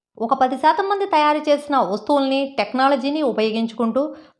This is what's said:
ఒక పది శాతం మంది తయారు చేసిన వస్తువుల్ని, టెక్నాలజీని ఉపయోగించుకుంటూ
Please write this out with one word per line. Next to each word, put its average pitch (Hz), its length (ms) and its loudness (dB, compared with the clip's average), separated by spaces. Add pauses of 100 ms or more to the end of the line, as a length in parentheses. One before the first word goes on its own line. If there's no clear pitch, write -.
(180)
ఒక 233 160 -2
పది 262 240 0
శాతం 320 320 2
మంది 392 160 -2
తయారు 302 320 2
చేసిన 294 400 0
వస్తువుల్ని, 269 800 0
టెక్నాలజీని 269 640 0
ఉపయోగించుకుంటూ 226 960 -2 (240)